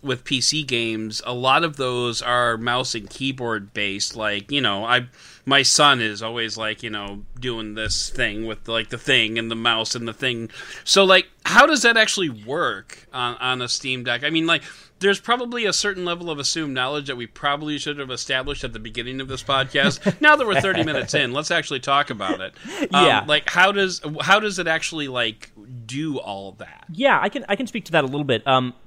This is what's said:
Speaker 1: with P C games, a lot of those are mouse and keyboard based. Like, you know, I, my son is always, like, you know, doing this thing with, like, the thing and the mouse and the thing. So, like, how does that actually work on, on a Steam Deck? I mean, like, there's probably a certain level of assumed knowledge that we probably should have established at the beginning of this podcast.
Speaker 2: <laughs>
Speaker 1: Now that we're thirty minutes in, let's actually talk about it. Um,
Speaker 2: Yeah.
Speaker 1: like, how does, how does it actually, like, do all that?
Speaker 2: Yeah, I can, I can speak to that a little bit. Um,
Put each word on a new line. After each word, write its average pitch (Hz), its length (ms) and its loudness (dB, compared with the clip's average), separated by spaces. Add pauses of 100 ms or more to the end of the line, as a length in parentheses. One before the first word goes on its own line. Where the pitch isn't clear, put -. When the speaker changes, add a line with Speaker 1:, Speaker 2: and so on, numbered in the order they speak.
Speaker 1:
with 131 220 -4
P 131 160 -2
C 156 220 0
games, 113 640 -4
a 120 80 -4
lot 131 300 2
of 156 140 -2
those 123 440 -2
are 120 360 2
mouse 120 380 -2
and 104 140 -10
keyboard 120 640 -6
based. 101 440 -4
Like, 104 340 -4
you 143 80 0
know, 104 240 0
I, 123 240 2 (380)
my 139 160 4
son 139 400 6
is 107 200 -2
always, 113 360 -6
like, 110 260 -6
you 117 60 -8
know, 101 340 -8 (160)
doing 113 360 -8
this 110 340 -4
thing 110 360 -2
with, 110 220 -8
like, 113 220 -2
the 120 80 -8
thing 117 420 2
and 113 100 -4
the 113 60 -6
mouse 113 400 -2
and 117 100 -8
the 113 80 -6
thing. 117 360 -6 (340)
So, 196 220 4
like, 185 220 6 (180)
how 220 200 6
does 262 180 4
that 233 120 6
actually 202 340 2
work 113 840 -6
on, 123 240 -2
on 127 240 -2
a 123 80 -4
Steam 127 340 -4
Deck? 120 220 0
I 151 60 0
mean, 165 160 2
like, 165 160 2 (360)
there's 196 200 2
probably 240 460 -2
a 185 80 2
certain 190 320 -2
level 175 240 -4
of 151 100 -4
assumed 143 340 -2
knowledge 135 340 -2
that 131 100 -4
we 120 100 -8
probably 147 500 -2
should 147 220 -6
have 135 100 -8
established 131 540 -4
at 123 80 -6
the 110 80 -12
beginning 120 400 -8
of 135 80 -8
this 131 160 -8
podcast. 135 560 2 (180)
Speaker 2:
<laughs> - 40 -10
Speaker 1:
Now 302 160 10
that 262 100 0
we're 185 140 2
thirty 180 240 2
minutes 143 280 -2
in, 135 200 0
let's 151 180 -2
actually 151 300 -2
talk 143 280 2
about 101 300 -4
it. 95 140 -10 (400)
Um, 143 120 8
Speaker 2:
Yeah. 107 220 6
Speaker 1:
like, 151 220 2
how 190 240 6
does, 190 260 0 (220)
how 190 180 6
does 208 200 -2
it 175 80 -4
actually, 160 420 -2
like, 117 420 -4 (340)
do 139 340 -4
all 98 340 -10
that? - 400 -20
Speaker 2:
Yeah, 214 280 4
I 190 60 2
can, 226 220 -8
I 202 80 0
can 262 100 -6
speak 226 180 -8
to - 80 -18
that 151 120 4
a - 20 0
little 143 160 -2
bit. 127 240 0
Um, 127 260 2 (140)